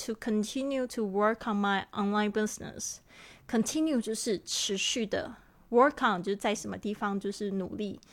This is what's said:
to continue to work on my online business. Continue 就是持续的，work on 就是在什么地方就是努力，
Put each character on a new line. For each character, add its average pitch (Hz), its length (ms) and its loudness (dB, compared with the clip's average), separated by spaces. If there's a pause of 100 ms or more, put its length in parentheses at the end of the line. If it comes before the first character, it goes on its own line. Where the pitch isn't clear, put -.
to 226 80 -4
continue 254 720 -2
to 240 180 -4
work 208 440 2
on 208 120 0
my 202 320 2
online 208 400 0
business. - 680 -4 (500)
Continue 269 500 2
就 220 140 -2
是 214 320 0
持 - 320 -2
续 226 260 0
的， 208 320 -4 (360)
work 269 340 8
on 190 160 4
就 196 100 -2
是 202 40 2
在 208 180 0
什 202 160 -6
么 190 80 -8
地 202 160 -4
方 202 260 -2
就 196 120 -4
是 202 180 -4
努 190 260 -4
力， 208 240 -6 (140)